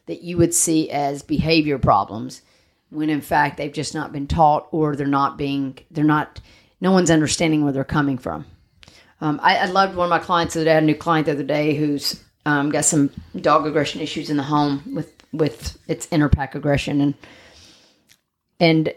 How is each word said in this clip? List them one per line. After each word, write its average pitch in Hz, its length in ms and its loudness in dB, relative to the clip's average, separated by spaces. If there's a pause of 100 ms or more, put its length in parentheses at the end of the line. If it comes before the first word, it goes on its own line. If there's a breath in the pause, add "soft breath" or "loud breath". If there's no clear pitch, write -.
that 165 160 -12
you 175 140 -8
would 170 180 2
see 160 360 0
as 143 320 -4
behavior 151 560 2
problems, 117 640 0 (480)
when 151 200 -4
in 147 100 -2
fact 147 360 0
they've 147 160 -8
just 143 220 -8
not 156 180 -8
been 143 160 -8
taught, 151 420 2
or 151 240 0
they're 139 120 -4
not 139 300 0
being, 139 400 -4 (140)
they're 156 140 -2
not, 151 360 0 (400 soft breath)
no 185 120 2
one's 180 180 4
understanding 156 540 2
where 143 80 0
they're 135 120 -2
coming 143 340 -2
from. - 260 -10 (760 soft breath)
Um, 151 220 -4
I, 180 140 4
I - 100 0
loved 190 300 2
one 175 80 0
of 175 60 -2
my 170 100 2
clients 170 340 -2
the 165 60 -2
other 160 60 0
day. 160 60 4
I - 20 6
had 156 100 4
a - 20 4
new 151 80 4
client 156 320 0
the 156 60 0
other 143 100 -4
day 151 320 0
who's, 147 480 -4 (220)
um, 147 260 0
got 202 140 -2
some 143 260 2 (240)
dog 156 320 2
aggression 147 340 -4
issues 151 300 -8
in 151 60 -2
the 143 80 0
home 147 500 -2
with, - 180 -8 (200)
with - 440 -4 (120)
its 151 240 -6
inner 151 160 2
pack 135 260 2
aggression. 143 460 0
And, 147 140 2 (1400 loud breath)
and 160 380 2